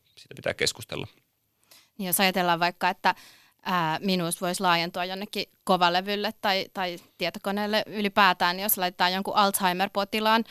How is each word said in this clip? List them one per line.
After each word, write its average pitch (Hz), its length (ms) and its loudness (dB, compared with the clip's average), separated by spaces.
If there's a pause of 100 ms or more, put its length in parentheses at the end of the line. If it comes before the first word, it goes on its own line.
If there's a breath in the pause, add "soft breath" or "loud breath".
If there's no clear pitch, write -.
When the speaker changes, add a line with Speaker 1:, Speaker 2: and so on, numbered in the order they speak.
(160)
Speaker 1:
siitä - 200 -20
pitää - 180 -6
keskustella. - 520 -6 (920 soft breath)
Speaker 2:
Niin, 190 60 -6
jos 175 140 0
ajatellaan 180 400 2
vaikka, 180 280 0
että, 185 260 0 (480 soft breath)
ää, 165 400 -2
minuus 180 380 -2
voisi 180 220 -4
laajentua 175 420 0
jonnekin 190 420 -8 (180)
kovalevylle 190 760 2
tai, 196 340 0
tai 180 220 -6 (220)
tietokoneelle 208 680 -2
ylipäätään, 190 720 2
niin 190 60 -8
jos 208 160 -2
laitetaan 180 340 0
jonkun 190 240 -4
Alzheimer-potilaan, 202 1160 2